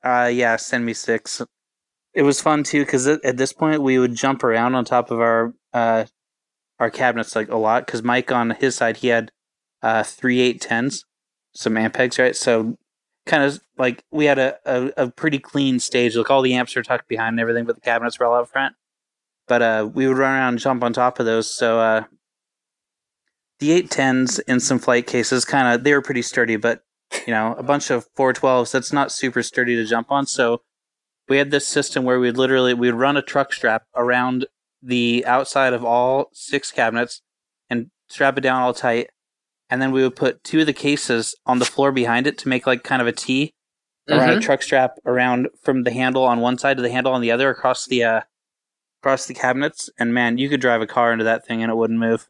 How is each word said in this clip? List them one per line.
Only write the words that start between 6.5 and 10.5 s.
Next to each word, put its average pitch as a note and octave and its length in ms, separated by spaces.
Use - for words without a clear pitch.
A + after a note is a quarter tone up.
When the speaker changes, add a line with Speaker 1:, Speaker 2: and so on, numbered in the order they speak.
Speaker 1:
our A#2 100
cabinets, A#2 460
like, A2 120
a B2 80
lot, A2+ 300
'cause A2+ 160
Mike, B2 300
on A#2 180
his B2 240
side, A2+ 220
he B2+ 120
had, A#2 220
uh, A2+ 200
three B2 380
eight A#2+ 200